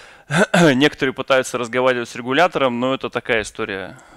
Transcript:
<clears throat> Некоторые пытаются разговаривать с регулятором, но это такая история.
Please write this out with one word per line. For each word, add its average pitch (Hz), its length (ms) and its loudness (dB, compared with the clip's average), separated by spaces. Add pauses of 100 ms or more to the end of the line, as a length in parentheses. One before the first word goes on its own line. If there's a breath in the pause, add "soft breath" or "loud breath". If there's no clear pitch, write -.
(280 loud breath)
<clears throat> 170 460 4
Некоторые 139 380 2
пытаются 131 460 0
разговаривать 123 500 0
с - 60 -16
регулятором, 131 680 0
но 131 140 0
это 123 160 -6
такая 120 320 -2
история. 101 560 -10 (180)